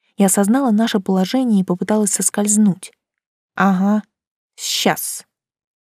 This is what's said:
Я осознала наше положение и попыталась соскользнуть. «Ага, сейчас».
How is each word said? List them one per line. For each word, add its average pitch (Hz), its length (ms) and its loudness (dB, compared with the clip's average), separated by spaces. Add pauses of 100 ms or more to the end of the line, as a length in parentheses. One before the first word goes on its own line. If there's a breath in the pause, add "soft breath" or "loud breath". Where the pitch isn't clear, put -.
(220)
Я 196 60 6
осознала 226 420 2
наше 220 300 0
положение 196 600 0
и - 20 0
попыталась 196 480 -2
соскользнуть. 208 840 0 (600)
«Ага, 196 480 0 (520)
сейчас». - 720 -4 (560)